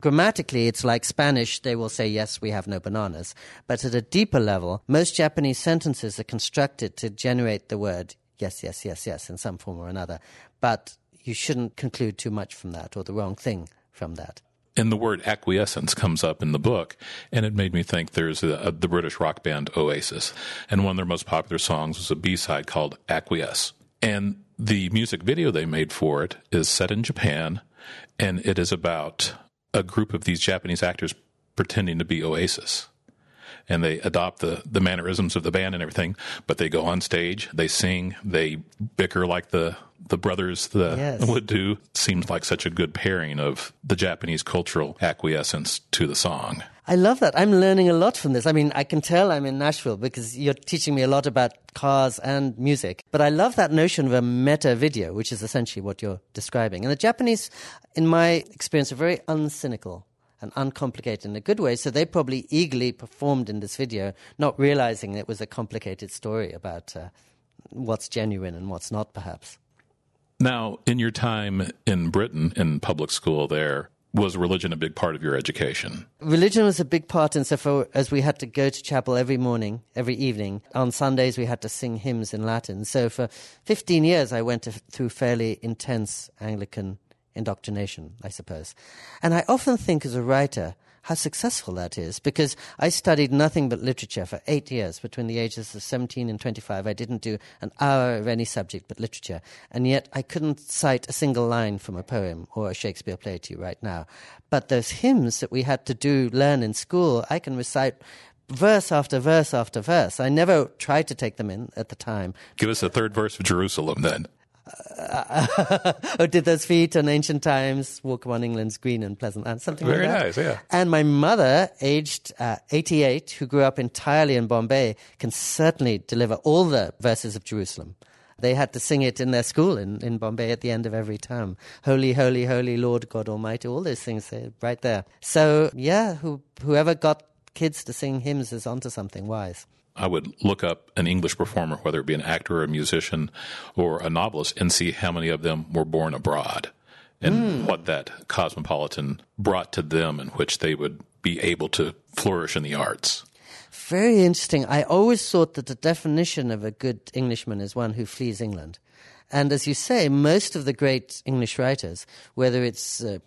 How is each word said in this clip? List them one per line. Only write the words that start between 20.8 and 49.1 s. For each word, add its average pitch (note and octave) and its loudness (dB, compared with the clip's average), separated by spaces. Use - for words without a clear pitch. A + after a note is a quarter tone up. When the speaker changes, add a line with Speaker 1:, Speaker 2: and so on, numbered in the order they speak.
Speaker 2:
one G2 2
of F#2 -2
their F#2 -2
most F2 -2
popular D#2+ -2
songs D#2 -2
was F2+ -6
a - 2
B-side E2 -2
called D2 -2
Acquiesce. - -2
And G2+ 0
the G#2 2
music G#2 0
video D3 2
they D#2+ 0
made D#2 -2
for D2 0
it - -10
is E2 2
set F2+ 0
in G#2+ 0
Japan, D#2+ -2
and F2+ 0
it F#2 2
is F2+ 0
about D#2+ -4
a G#2 2
group G2+ -2
of E2+ -6
these F2 0
Japanese F2+ -2
actors F2 -4
pretending F#2 -2
to E2 -2
be D#2+ -2
Oasis. E2 -2
And E2+ 0
they D#2+ 0
adopt F2 -2
the, E2 -2
the G#2 0
mannerisms F2+ 0
of E2+ -2
the E2+ 0
band F#2+ 0
and F2 -6
everything, E2+ -4
but E2 -2
they E2 0
go D#2+ 0
on F2+ 0
stage, F2 -4
they E2 0
sing, F2+ -2
they D#2+ 0
bicker F#2 0
like F2 -2
the, E2 0
the F2+ 0
brothers F#2 -2
the F2 2
Speaker 1:
Yes. B2+ -2
Speaker 2:
would A#2 0
do. G2+ 0
Seems F2 0
like E2+ -2
such - -2
a - -2
good E2 -2
pairing D#2+ -2
of C#2+ -4
the G2 0
Japanese E2+ -2
cultural E2 -2
acquiescence D#2 -2
to - 2
the C#2+ -4
song. - -4
Speaker 1:
I D#3+ 0
love G3 6
that. E3 4
I'm G3+ 6
learning F#3+ 8
a F3 6
lot F3+ 4
from C#3 0
this. A#2+ 0
I D#3+ 4
mean, D3+ 4
I C#3+ 2
can D#3 0
tell F3 4